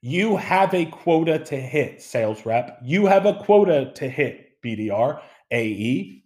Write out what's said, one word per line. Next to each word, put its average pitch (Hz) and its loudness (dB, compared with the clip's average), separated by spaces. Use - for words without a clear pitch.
You 185 -2
have 190 0
a 175 0
quota 160 0
to 147 -8
hit, 131 -4
sales 110 -6
rep. 120 -4
You 160 0
have 196 4
a 202 4
quota 185 4
to 135 -6
hit, - -6
B 113 -6
D 107 -6
R, 113 -2
A 117 -2
E. 117 -4